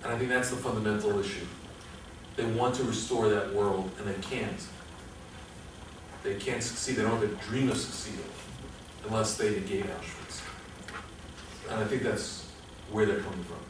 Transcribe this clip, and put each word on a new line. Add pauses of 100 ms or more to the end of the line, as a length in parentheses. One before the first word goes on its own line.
And
I
think
that's
the
fundamental
issue. (880)
They
want
to
restore
that
world,
and
they
can't. (1600)
They
can't
succeed.
They
don't
have
a (140)
dream
of
succeeding (800)
unless
they
negate
Auschwitz. (1300)
And
I
think
that's (460)
where
they're
coming
from. (100)